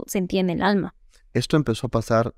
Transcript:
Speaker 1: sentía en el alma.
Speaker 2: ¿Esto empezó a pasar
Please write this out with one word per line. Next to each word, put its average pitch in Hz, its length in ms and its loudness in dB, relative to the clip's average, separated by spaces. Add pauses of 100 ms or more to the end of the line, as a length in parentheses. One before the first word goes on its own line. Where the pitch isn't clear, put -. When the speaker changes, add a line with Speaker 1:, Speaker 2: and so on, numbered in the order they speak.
Speaker 1:
sentía 190 320 -2
en 185 100 2
el - 120 -2
alma. 196 340 0 (380)
Speaker 2:
¿Esto 123 240 2
empezó 123 300 0
a - 20 -12
pasar 113 480 0